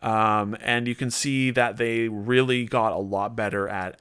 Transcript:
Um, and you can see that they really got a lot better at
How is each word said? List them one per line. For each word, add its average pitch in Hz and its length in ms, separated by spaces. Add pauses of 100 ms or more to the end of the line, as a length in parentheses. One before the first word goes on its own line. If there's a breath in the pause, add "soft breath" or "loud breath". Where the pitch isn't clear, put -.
Um, 107 580
and 120 280
you 120 80
can 127 160
see 135 400
that 120 260
they 113 320
really 123 560
got 110 260
a 82 60
lot 101 400
better 101 320
at 95 320